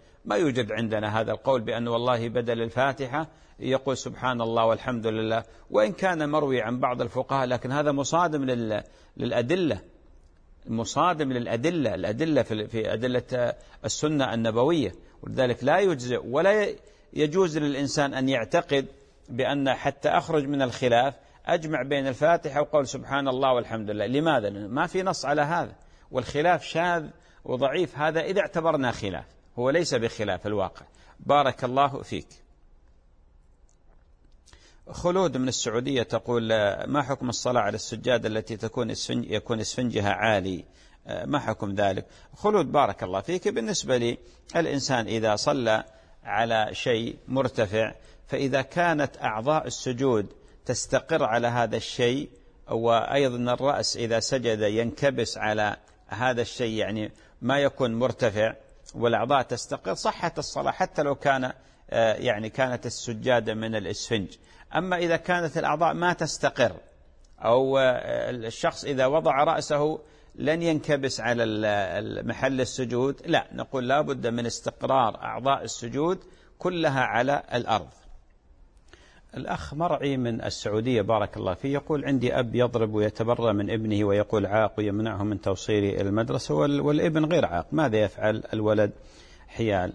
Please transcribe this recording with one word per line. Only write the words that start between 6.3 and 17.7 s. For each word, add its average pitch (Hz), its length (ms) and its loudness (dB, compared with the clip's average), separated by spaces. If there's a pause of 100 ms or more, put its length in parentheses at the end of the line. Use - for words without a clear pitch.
عن 123 180 -2
بعض 127 220 0
الفقهاء، 127 440 -2
لكن 123 260 -2
هذا 147 200 2
مصادم 151 520 0
لل-، 117 380 -2 (340)
للأدلة، 123 640 0 (840)
مصادم 143 640 0
للأدلة، 120 640 0
الأدلة 117 480 0
في، 107 260 -4
في 110 240 -2
أدلة 123 640 -2 (300)
السنة 143 500 0
النبوية. 117 600 2 (280)
ولذلك 120 420 0
لا 151 140 4
يجزئ 127 480 0
ولا 190 420 2 (440)
يجوز 156 460 2
للإنسان 143 560 0